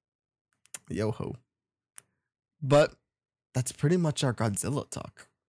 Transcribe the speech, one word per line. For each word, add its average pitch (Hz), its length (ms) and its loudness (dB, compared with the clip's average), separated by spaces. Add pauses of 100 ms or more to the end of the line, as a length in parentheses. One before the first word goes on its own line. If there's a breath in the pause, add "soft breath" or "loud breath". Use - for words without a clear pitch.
(880)
Yo-ho. 107 480 -6 (1200)
But 143 340 4 (600)
that's 127 180 0
pretty 151 240 2
much 156 280 0
our 123 100 2
Godzilla 113 560 -2
talk. - 380 -14 (200)